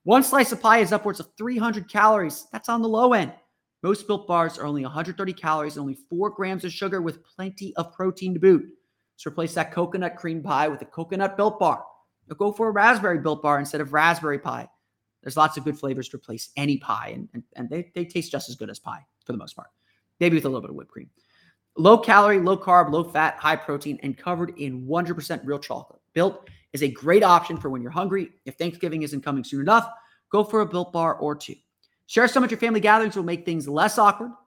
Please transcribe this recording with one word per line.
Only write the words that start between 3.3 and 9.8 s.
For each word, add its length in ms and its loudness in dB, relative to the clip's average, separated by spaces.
Most 240 -2
Built 200 -4
Bars 300 0
are 80 -10
only 180 -4
a 60 -8
hundred 260 -8
thirty 160 -6
calories 440 -4
and 60 -10
only 180 -8
four 220 -4
grams 340 -6
of 80 -8
sugar 300 -6
with 200 -8
plenty 520 -14
of 180 -6
protein 400 -4
to 60 -4
boot. 260 6
So 120 -10
replace 240 -6
that 180 -4
coconut 440 -4